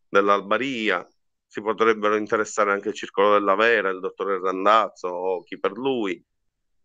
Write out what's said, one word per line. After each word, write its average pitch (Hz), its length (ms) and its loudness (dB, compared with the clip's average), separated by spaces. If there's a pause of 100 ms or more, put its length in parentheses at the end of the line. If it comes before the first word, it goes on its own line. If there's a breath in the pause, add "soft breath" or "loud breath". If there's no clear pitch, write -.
dell'Albaria, 101 1000 0 (400)
si - 160 -14
potrebbero 107 540 0
interessare 107 560 0
anche 101 180 -2
il 98 60 -6
circolo 101 380 0
della 101 220 4
Vera, 107 340 2
il 92 100 -6
dottore 95 400 -4
Randazzo 95 680 2
o 90 360 -4
chi - 160 -14
per 98 140 -2
lui. 117 480 -4 (640)